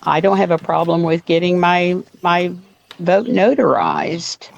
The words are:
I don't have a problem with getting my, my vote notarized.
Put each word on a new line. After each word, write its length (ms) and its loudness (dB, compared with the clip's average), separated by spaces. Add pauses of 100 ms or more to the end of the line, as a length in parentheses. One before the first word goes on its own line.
I 180 0
don't 180 2
have 120 0
a 80 2
problem 440 0
with 240 0
getting 340 0
my, 420 0 (200)
my 300 0 (460)
vote 280 0
notarized. 1300 0